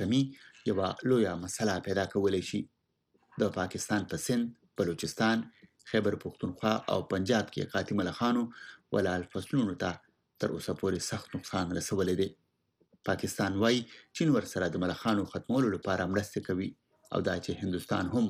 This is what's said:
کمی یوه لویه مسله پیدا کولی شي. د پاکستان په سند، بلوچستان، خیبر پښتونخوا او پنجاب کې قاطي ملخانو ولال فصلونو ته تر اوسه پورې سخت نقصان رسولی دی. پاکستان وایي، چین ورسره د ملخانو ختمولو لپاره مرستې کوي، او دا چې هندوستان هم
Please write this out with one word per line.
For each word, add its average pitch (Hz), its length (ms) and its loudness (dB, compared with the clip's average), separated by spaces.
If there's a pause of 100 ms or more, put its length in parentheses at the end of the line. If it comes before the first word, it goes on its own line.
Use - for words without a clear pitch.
کمی 120 240 4 (440)
یوه 95 180 2 (220)
لویه 113 320 4
مسله 98 320 -2 (140)
پیدا 98 260 2
کولی 98 260 2 (100)
شي. 104 100 -2 (840)
د 104 160 4
پاکستان 95 560 -2
په 85 140 -4
سند، 120 180 0 (340)
بلوچستان، 110 640 0 (460)
خیبر 107 340 2
پښتونخوا - 500 -2 (200)
او 98 180 2
پنجاب 98 400 2
کې 98 240 -6
قاطي 101 240 0
ملخانو 117 460 0 (480)
ولال 90 400 2
فصلونو 101 500 -2
ته 92 80 0 (500)
تر - 140 -2
اوسه 87 260 -4
پورې 95 180 0 (100)
سخت - 280 -8
نقصان 90 420 -2
رسولی 92 420 0
دی. 95 80 2 (760)
پاکستان 98 580 0
وایي، 120 200 4 (280)
چین 160 240 4
ورسره 92 360 0
د 90 120 0
ملخانو 98 500 0
ختمولو 113 420 2
لپاره 92 360 0
مرستې 101 360 0
کوي، 95 220 -2 (420)
او 90 80 2
دا 90 160 0
چې 87 240 -6
هندوستان 92 540 -2
هم 120 160 4